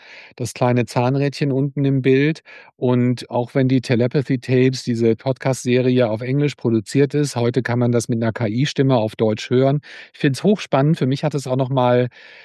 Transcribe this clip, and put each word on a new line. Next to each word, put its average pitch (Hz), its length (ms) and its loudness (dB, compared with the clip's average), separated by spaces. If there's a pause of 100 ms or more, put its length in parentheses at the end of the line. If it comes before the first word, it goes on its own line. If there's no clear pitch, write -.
(380)
das 120 160 -8
kleine 123 320 2
Zahnrädchen 139 640 -2
unten 139 320 -2
im 139 180 2
Bild. 139 380 2 (380)
Und 123 520 0
auch 120 240 -4
wenn 135 140 2
die 127 140 2
Telepathy-Tapes, 127 1000 0
diese 117 340 0
Podcast-Serie 127 920 0
auf 107 120 -4
Englisch 135 340 -2
produziert 120 580 0
ist, 147 220 -2
heute 120 280 0
kann 120 160 -2
man 120 120 2
das 120 160 0
mit 117 160 -2
einer 113 80 0
K-I-Stimme 131 640 0
auf 110 220 -2
Deutsch 107 320 -2
hören. 135 320 2 (320)
Ich - 60 -20
find's 139 240 0
hochspannend. 160 540 2
Für 143 80 -2
mich 131 200 -2
hat 151 100 -4
es 139 120 -6
auch 127 100 -2
noch 131 120 -2
mal 123 380 2 (380)